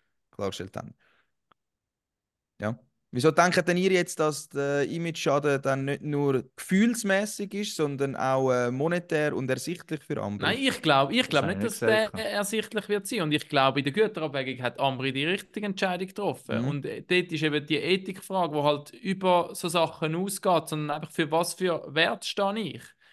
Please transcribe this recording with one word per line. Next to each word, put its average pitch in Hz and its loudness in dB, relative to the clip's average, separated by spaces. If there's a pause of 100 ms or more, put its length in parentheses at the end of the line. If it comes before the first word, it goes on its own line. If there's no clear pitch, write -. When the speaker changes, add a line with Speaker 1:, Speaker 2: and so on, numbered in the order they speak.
(320)
Speaker 1:
klargestellt 95 -8
haben. - -12 (1700)
Ja. 110 -4 (340)
Wieso 127 4
denkt 170 4
denn 175 2
ihr 185 2
jetzt, 175 0
dass 151 0
der 143 0
Image-Schaden 147 0
dann 135 0
nicht 139 -4
nur 143 0 (140)
gefühlsmäßig 208 0
ist, 208 -6
sondern 139 -2
auch, 131 2
äh, 123 2
monetär 151 0
und 127 -2
ersichtlich 151 -6
für 143 -6
Ambri? 104 -4
Speaker 2:
Nein, 202 0
ich 269 0
glaub, 147 4
ich 240 2
Speaker 3:
Das 254 0
Speaker 2:
glaub 143 4
Speaker 3:
habe 98 0
Speaker 2:
nicht, 185 -8
Speaker 3:
ich 104 -4
nicht 220 -4
Speaker 2:
dass - 0
der 220 4
Speaker 3:
gesagt. 220 -6
Speaker 2:
ersichtlich 208 -4
wird 202 -2
sein. 226 -2
Und 151 0
ich 147 0
glaube, 135 4
in 135 2
der 139 -2
Güterabwägung 139 -2
hat 123 -2
Ambri 131 0
die 135 -2
richtige 196 -4
Entscheidung 185 -2
getroffen. 131 -4
Speaker 1:
Mhm. 127 -2
Speaker 2:
Und, 143 -4
äh, - -8
dort 180 2
ist 156 -4
eben 147 0
die 147 0
Ethikfrage, 190 -2
die 147 0
halt 147 2
über 185 2
so 180 -6
Sachen 160 0
ausgeht, 180 0
sondern 151 -4
einfach, - -12
für 156 -2
was 170 2
für 175 -2
Wert 170 0
stehe 202 -2
ich? 151 -8 (280)